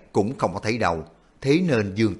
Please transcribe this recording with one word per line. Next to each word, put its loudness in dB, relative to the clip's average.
cũng 0
không -2
có -8
thấy -2
đâu, 0
thế 2
nên 0
Dương 2